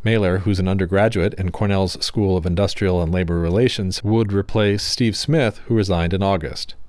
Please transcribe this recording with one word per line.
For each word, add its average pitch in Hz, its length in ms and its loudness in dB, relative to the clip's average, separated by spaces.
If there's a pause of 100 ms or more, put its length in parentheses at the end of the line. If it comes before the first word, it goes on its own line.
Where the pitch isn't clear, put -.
Mailer, 101 360 2
who's 98 180 0
an 92 100 0
undergraduate 95 680 2
in 92 160 -4
Cornell's 95 520 0
School 98 320 0
of 87 120 -2
Industrial 90 560 0
and 82 100 0
Labor 85 240 0
Relations, 95 640 0
would 104 300 0
replace 101 480 0
Steve 113 340 -2
Smith, 139 520 0
who 117 80 0
resigned 92 400 2
in 95 80 0
August. 98 500 -2 (160)